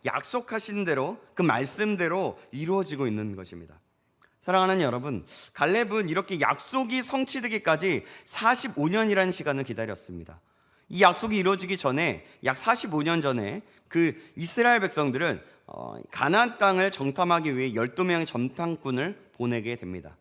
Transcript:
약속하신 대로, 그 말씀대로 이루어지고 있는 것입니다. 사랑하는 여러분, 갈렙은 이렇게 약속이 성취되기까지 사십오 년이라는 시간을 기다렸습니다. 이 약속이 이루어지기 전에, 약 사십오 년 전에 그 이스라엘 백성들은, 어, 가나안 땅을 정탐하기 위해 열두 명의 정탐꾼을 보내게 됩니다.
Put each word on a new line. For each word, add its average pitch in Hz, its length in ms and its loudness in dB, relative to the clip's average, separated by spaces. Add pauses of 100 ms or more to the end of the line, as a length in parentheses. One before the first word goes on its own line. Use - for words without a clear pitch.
약속하신 208 800 -4
대로, 160 340 0 (160)
그 185 80 0
말씀대로 170 960 0 (120)
이루어지고 151 560 -2
있는 107 300 -4
것입니다. 85 420 -16 (640)
사랑하는 185 400 2
여러분, 123 440 -2 (280)
갈렙은 202 560 2
이렇게 180 320 -2
약속이 240 640 0
성취되기까지 208 1000 -2 (200)
사십오 220 640 0
년이라는 196 420 2
시간을 143 320 -2
기다렸습니다. 98 760 -10 (480)
이 180 140 2
약속이 202 340 6
이루어지기 185 400 2
전에, 135 500 0 (160)
약 131 160 0
사십오 214 440 2
년 165 180 2
전에 127 420 -2 (240)
그 165 340 2 (140)
이스라엘 233 460 4
백성들은, 151 600 0 (260)
어, 58 280 -12 (160)
가나안 214 480 2
땅을 190 320 4
정탐하기 156 680 0
위해 131 180 -2
열두 127 300 -2
명의 170 220 2
정탐꾼을 139 1080 -4
보내게 120 420 -2
됩니다. 90 440 -12